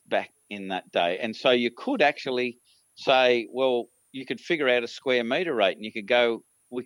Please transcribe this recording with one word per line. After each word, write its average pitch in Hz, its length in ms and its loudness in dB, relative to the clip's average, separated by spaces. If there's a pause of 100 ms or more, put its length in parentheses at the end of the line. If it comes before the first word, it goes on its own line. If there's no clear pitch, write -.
back - 220 -4 (220)
in 101 160 -12
that 92 240 -8
day." 87 280 0
And 110 160 -6
so - 140 -2
you 123 260 2
could 247 280 -2
actually 127 560 -2 (340)
say, 123 580 2
well, 127 360 -2 (240)
you 135 120 -14
could 127 160 -10
figure 147 300 2
out 123 140 4
a 117 40 -8
square 123 360 0
metre 147 320 -2
rate 95 220 4
and 101 60 -16
you 107 80 -10
could 107 160 -10
go, 120 360 2 (260)
"We, 123 160 -8